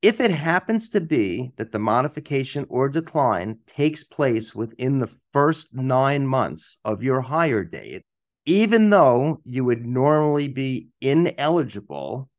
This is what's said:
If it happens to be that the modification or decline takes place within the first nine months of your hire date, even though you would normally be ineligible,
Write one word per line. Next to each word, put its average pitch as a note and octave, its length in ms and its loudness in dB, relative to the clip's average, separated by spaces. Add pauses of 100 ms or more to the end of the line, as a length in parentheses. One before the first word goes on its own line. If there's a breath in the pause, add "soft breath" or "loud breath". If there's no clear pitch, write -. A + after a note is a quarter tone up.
If G#3+ 180 2
it A#3 120 2
happens E3+ 580 -2
to G3+ 100 0
be B2+ 560 -2
that - 160 -8
the G#2+ 60 -4
modification C3+ 880 -2
or C3 200 -2
decline B2 800 -2
takes D3+ 360 -2
place A#2 520 -2
within B2+ 440 -4
the A#2 120 -2 (220)
first D3+ 420 0
nine C3 520 0
months G#2 580 -4
of G#2+ 180 -4
your C3 180 0
hire B2+ 440 0
date, B1 380 -14 (440)
even G#3+ 440 4
though D3 540 4
you B2+ 200 -4
would A#2 220 0
normally D3 600 2
be C3 400 -6 (120)
ineligible, C3+ 1300 -2 (100)